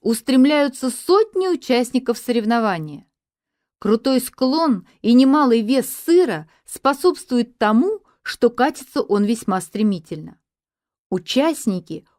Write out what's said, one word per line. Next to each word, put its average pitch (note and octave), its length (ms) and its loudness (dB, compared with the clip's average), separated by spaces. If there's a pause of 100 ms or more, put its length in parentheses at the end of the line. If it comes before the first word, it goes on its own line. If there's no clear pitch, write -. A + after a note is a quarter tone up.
устремляются C4+ 880 0
сотни F#4+ 560 0
участников B3 720 -2
соревнования. G#3+ 880 -4 (720)
Крутой A#3 420 0
склон C4 640 -2 (160)
и A3 120 2
немалый C4 480 4
вес A#3+ 280 -2
сыра C#4+ 600 0 (160)
способствуют C4+ 920 -2
тому, B3+ 440 0 (220)
что - 280 0
катится C4 500 -4
он G#3 240 0
весьма G3+ 360 -2
стремительно. E3+ 800 -6 (680)
Участники, F#3+ 960 -4 (140)